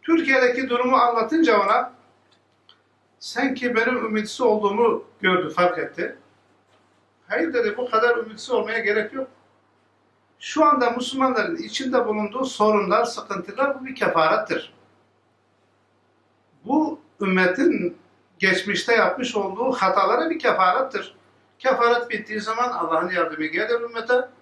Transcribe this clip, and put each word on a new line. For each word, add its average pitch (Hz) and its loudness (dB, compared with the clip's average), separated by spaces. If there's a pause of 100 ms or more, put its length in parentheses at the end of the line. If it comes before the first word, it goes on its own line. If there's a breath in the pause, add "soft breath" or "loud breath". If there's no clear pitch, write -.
Türkiye'deki 262 2
durumu 247 2
anlatınca 233 4
ona 233 0 (1300)
sanki 247 -4
benim 240 0
ümitsiz 214 -4
olduğumu 214 2 (180)
gördü, 180 0
fark 175 2
etti. 165 -8 (1080)
"Hayır," 320 -2
dedi, 214 -2
"bu 247 -6
kadar 233 4
ümitsiz 214 -8
olmaya 220 -2
gerek 214 -2
yok. 269 -6 (1120)
Şu - 2
anda 247 4
Müslümanların 247 -2
içinde 247 -2
bulunduğu 214 -4
sorunlar, 208 2
sıkıntılar 254 -6
bu 262 -12
bir 254 -12
kefarettir. 165 0 (1900)
Bu 302 0 (220)
ümmetin 185 2 (420)
geçmişte 196 0
yapmış 214 0
olduğu 202 -2
hatalara 190 2
bir - -4
kefarettir. 190 0 (440)
Kefaret 240 2
bittiği 214 -6
zaman 226 -2
Allah'ın 165 -2
yardımı 156 -2
gelir 214 -2
ümmete." 233 -2 (120)